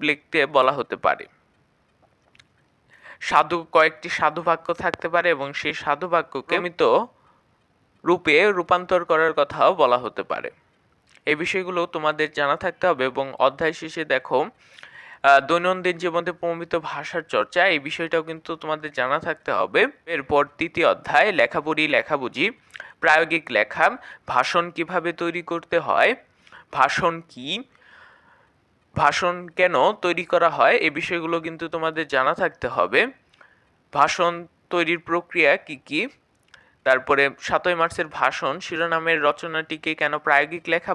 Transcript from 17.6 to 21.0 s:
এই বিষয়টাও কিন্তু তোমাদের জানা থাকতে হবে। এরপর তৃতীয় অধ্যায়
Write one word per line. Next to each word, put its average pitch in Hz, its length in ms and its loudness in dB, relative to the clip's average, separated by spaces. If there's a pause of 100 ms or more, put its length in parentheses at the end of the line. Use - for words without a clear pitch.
এই 147 140 -2
বিষয়টাও 165 340 -4
কিন্তু 160 340 -12
তোমাদের 156 360 -8
জানা 131 340 -2
থাকতে 156 320 -6
হবে। 104 220 0 (260)
এরপর 147 360 0 (160)
তৃতীয় 165 360 -2
অধ্যায় 165 380 2